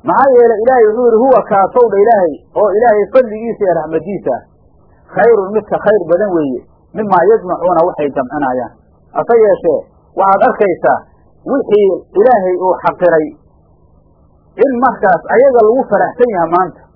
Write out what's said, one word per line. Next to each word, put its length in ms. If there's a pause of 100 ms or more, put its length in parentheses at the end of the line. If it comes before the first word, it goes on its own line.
Maxaa 260
yeelay 300
Ilaahay 260
wuxuu 200
yidhi, 120
"Huwa 240
kaasow 440
dha 120
Ilaahay, 360 (180)
oo 180
Ilaahay 360
fadligiisa 560
iyo 120
raxmaddiisa 580
ah, 100 (680)
khayrun 380
midka 280
khayr 260
badan 280
weeye, 280 (340)
mimaa 300
yajmacuuna 600
waxay 260
jamcinayaan." 600 (420)
Hase 220
yeeshee, 440 (360)
waxaad 280
arkaysaa 540 (480)
wixii 440 (220)
Ilaahay 440
uu 200
xaqiray 520 (1300)
in 180
markaas 480
ayaga 360
lagu 240
faraxsan 460
yahay 200
maanta. 320 (140)